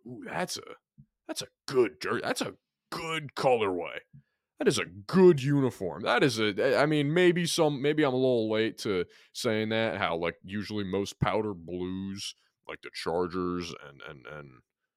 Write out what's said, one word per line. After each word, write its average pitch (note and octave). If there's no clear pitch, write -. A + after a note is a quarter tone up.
ooh, B3
that's F3+
a, -
that's -
a -
good B2
jer-, G#2
that's -
a A2+
good D#3+
colorway. G2
That C4
is B2
a F2
good C3+
uniform. B2
That C#3+
is A#2
a, G#2+
I C#3
mean, D3+
maybe F3
some, D3
maybe D3+
I'm C3
a -
little B2
late A2
to F#2
saying A2
that, A2
how, E2+
like, E2+
usually G2+
most F#2+
powder G#2
blues, F#2
like D#2
the -
Chargers F2
and, C#2
and, C2
and C#2+